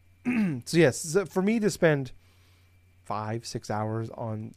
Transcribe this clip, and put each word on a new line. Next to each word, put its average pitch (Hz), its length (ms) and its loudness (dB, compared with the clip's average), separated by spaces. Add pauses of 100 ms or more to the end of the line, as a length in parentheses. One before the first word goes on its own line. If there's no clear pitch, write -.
(260)
<clears throat> 202 400 0
so 160 120 0
yes, 151 220 6
so 170 260 0
for 185 160 -2
me 220 180 2
to 208 100 2
spend 151 420 2 (920)
five, 107 400 -4
six - 260 -10
hours 110 400 -4
on 110 460 -8